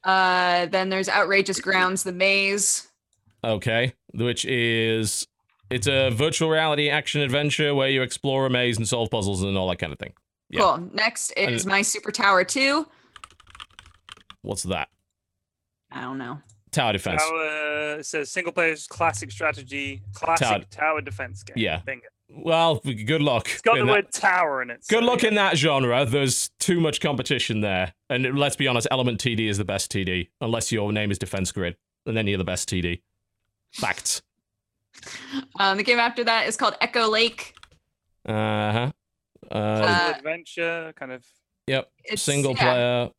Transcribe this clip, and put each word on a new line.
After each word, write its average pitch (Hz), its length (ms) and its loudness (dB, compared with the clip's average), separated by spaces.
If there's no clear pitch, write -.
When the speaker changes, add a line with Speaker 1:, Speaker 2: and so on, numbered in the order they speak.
Speaker 1:
Uh, 180 640 4
then 190 220 0
there's 190 200 0
Outrageous 196 520 2
Grounds, 185 420 2
The 190 100 -4
Maze. 196 760 0
Speaker 2:
Okay, 113 480 0
which 120 320 -2
is, 113 840 0
it's 123 160 -2
a 135 240 2
virtual 147 380 0
reality 156 400 2
action 147 320 0
adventure 143 540 0
where 135 160 2
you 131 120 2
explore 135 440 0
a 131 40 2
maze 123 280 2
and 113 100 -2
solve 117 220 0
puzzles 98 340 0
and 98 140 0
all 92 100 0
that 87 100 0
kind 78 140 -6
of 73 80 -12
thing. - 140 -14
Yeah. 226 140 -2
Speaker 1:
Cool. 175 320 2
Next - 420 -2
is 156 280 0
Speaker 2:
And 190 60 -2
Speaker 1:
My 196 120 4
Super 208 280 -4
Tower 196 340 4
two. 277 420 2
Speaker 2:
What's 98 220 -6
that? 87 240 -4
Speaker 1:
I 131 120 -12
don't 131 160 -10
know. 131 200 -10
Speaker 2:
Tower 123 200 2
defense. 98 300 0
Speaker 3:
Tower, 151 760 -2
it - 80 -12
says 147 240 -6
single 175 220 -4
player 165 240 0
classic - 420 -2
strategy, 139 720 -6
classic 156 320 0
Speaker 2:
Tower 104 140 2
Speaker 3:
tower 151 300 -2
defense 131 420 -12
game. - 140 -20
Speaker 2:
Yeah. 90 280 -2
Speaker 3:
Bingo. 127 220 -12
Speaker 2:
Well, 165 560 2
g-, 110 200 -6
good 147 180 0
luck 131 280 0
Speaker 3:
It's - 120 -8
got 226 160 4
Speaker 2:
in 160 80 2
Speaker 3:
the 208 60 4
Speaker 2:
that. 202 140 2
Speaker 3:
word - 60 -14
tower 175 500 2
in 123 80 -10
it, 117 180 -14
Speaker 2:
Good 226 160 4
Speaker 3:
so - 20 6
Speaker 2:
luck 247 160 2
Speaker 3:
yeah. 220 60 4
Speaker 2:
in 214 80 2
that 196 200 2
genre. 135 480 4
There's 131 540 0
too 175 220 2
much 160 200 0
competition 123 600 0
there. 92 340 0
And 131 280 0
let's 143 180 2
be 135 120 0
honest, 120 220 0
Element 123 300 0
T 120 160 0
D 110 120 0
is 98 100 0
the 104 60 0
best 98 260 -4
T 98 140 -2
D, 90 260 -2
unless 113 320 -2
your 104 200 0
name 107 180 0
is 95 80 -2
Defense 95 340 -4
Grid, 90 240 -4
and 113 120 -4
then 110 100 0
you're 98 120 0
the 92 60 0
best 90 240 -4
T 92 120 -2
D. 87 220 -4
Facts. - 500 -4
Speaker 1:
Um, 196 180 2
the 208 80 -2
game 240 140 2
after 233 260 0
that 226 240 2
is 220 80 -4
called 220 240 0
Echo 226 280 0
Lake. 220 460 0
Speaker 2:
Uh-huh. 107 640 0
Uh, - 40 -10
Speaker 1:
Uh, 110 600 2
Speaker 3:
adventure, 165 800 -8
kind 131 160 -12
of. 127 120 -14
Speaker 2:
Yep. 131 220 -2
Speaker 1:
it's, 214 180 -6
Speaker 2:
Single 143 300 0
Speaker 1:
yeah. 123 60 -2
Speaker 2:
player. 123 460 2